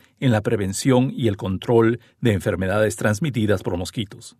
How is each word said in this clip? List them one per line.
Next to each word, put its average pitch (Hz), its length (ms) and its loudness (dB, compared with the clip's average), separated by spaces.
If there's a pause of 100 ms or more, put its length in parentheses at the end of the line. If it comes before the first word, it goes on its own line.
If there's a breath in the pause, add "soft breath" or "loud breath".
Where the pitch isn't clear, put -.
(200 soft breath)
en 135 100 2
la 107 100 4
prevención 120 720 0
y 117 160 -2
el 98 80 0
control 113 640 2 (220 soft breath)
de 117 120 2
enfermedades 98 640 0
transmitidas 107 640 0
por 95 140 -4
mosquitos. - 640 -10